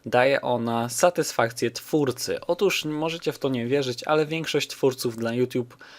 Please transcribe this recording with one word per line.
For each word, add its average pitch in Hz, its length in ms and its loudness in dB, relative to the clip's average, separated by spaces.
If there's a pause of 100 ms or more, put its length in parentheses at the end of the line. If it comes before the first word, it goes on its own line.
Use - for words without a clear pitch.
daje 127 340 4
ona 117 480 0
satysfakcję 120 840 0
twórcy. 123 720 -2
Otóż - 440 0
możecie 156 480 -4
w - 60 -12
to 143 100 0
nie 120 180 -2
wierzyć, 127 380 -2
ale 156 220 2
większość 156 420 -2
twórców 123 480 0
dla 113 160 0
YouTube, 123 440 -2 (220)